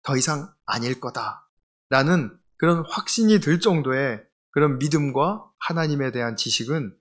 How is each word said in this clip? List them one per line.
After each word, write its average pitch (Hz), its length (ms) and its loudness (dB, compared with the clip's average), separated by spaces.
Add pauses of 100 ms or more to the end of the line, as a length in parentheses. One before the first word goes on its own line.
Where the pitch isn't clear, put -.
더 135 140 -2
이상 147 360 -2 (140)
아닐 123 340 -4
거다라는 131 1400 -2 (180)
그런 165 300 2
확신이 214 540 2
들 165 200 2
정도의 135 640 0 (280)
그런 143 260 2
믿음과 147 800 0
하나님에 147 540 -2
대한 117 240 -4
지식은 120 640 -4